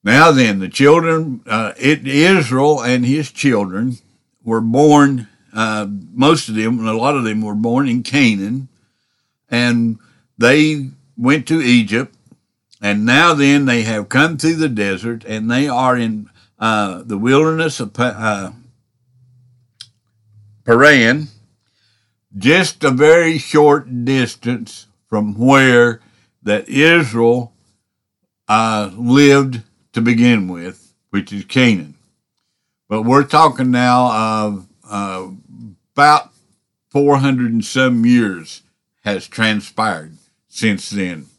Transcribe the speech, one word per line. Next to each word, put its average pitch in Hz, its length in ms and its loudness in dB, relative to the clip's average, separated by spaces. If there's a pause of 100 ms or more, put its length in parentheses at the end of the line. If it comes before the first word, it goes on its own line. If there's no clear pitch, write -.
Now 143 280 4
then, 113 280 0
the 95 100 -8
children, 160 760 2
uh, 110 300 -4
it, 135 300 -2
Israel 143 720 2
and 123 240 -2
his 143 260 -2
children 113 680 -2 (460)
were 113 180 -4
born, 139 680 4 (260)
uh, 107 340 -4 (260)
most 139 360 0
of 107 60 -8
them, 113 300 -4
a 110 80 -4
lot 131 220 -2
of 123 80 -4
them 110 180 -4
were 104 140 -8
born 117 320 -2
in 120 160 -4
Canaan, 123 640 -2 (840)
and 120 480 -2 (400)
they 143 520 2 (280)
went 131 300 -2
to 160 140 0
Egypt, 120 520 0 (680)
and 104 240 -2
now 156 280 4
then 143 320 2
they 120 180 0
have 110 260 -6
come 151 280 0
through 165 200 -2
the 156 120 -2
desert, 107 560 -6
and 110 240 -8
they 135 180 0
are 127 300 0
in, 110 320 -6 (300)
uh, 104 440 -4
the 104 140 -8
wilderness 156 640 0
of 107 140 -10
Pa-, 120 100 -4
uh, 104 480 -6 (2250)
Paran, 135 640 4 (1080)
just 151 460 0
a 139 80 2
very 165 460 4
short 143 680 0
distance 120 840 -6 (200)
from 104 260 -4
where 120 680 4 (420)
that 104 260 -4
Israel, 127 840 0 (960)
uh, 107 480 -2
lived 135 680 2 (280)
to 117 100 -6
begin 117 460 2
with, 90 460 -14 (160)
which 101 240 -6
is 101 120 -12
Canaan. 98 500 -2 (920)
But 107 140 -6
we're 131 220 2
talking 131 480 0
now 123 400 2 (340)
of, 98 220 -8 (200)
uh, 98 400 -8 (640)
about 147 380 2 (580)
four 143 280 2
hundred 131 340 -2
and 113 140 -4
some 123 400 0
years 104 560 0 (420)
has 101 240 -6
transpired 101 880 -4 (300)
since - 420 -6
then. 90 360 -8 (140)